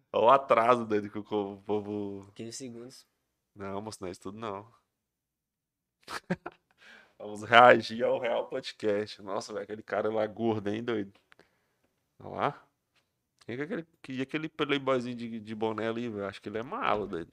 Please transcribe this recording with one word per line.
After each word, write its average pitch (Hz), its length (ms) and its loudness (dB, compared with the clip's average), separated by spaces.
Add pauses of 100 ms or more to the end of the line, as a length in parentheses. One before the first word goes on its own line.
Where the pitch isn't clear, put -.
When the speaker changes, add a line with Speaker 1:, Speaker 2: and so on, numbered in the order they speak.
(120)
Speaker 1:
Olha 104 120 4
o 117 60 10
atraso, 123 540 6
doido, 104 260 -2
que - 80 -10
o 104 60 -10
co-, 101 300 -2
o 98 80 -20
povo 104 720 -4
Speaker 2:
Quinze 113 180 -14
segundos. 120 540 -16 (480)
Speaker 1:
Não, 98 260 -8
moço, 107 200 -12
não 95 80 -8
é - 20 -6
isso 95 100 -12
tudo, 101 180 -12
não. 110 340 -10 (1300)
<laughs> - 560 -10 (560)
Vamos 104 260 -12
reagir 117 580 8
ao 127 160 0
Real 117 300 -2
Podcast. 107 720 -4
Nossa, 104 300 -8
velho, 101 100 -8
aquele 107 200 -12
cara 107 300 -2
lá 107 140 0
gordo, 107 420 -2
hein, 107 140 -4
doido? 107 300 -4 (1040)
Olha 101 160 -14
lá. 107 320 -4 (800)
Quem 113 100 -10
que 135 60 -6
é - 20 -4
aquele, 165 220 -10 (160)
que 131 160 -10
é 131 40 -2
aquele 156 260 -6
playboyzinho 131 680 -2
de, 117 240 -10
de 107 140 -10
boné 107 340 -2
ali, 117 200 -4
velho? 104 180 -6
Acho 98 160 -10
que - 60 -10
ele 104 100 -6
é 110 40 -6
malo, 131 440 -2
doido. 85 260 -8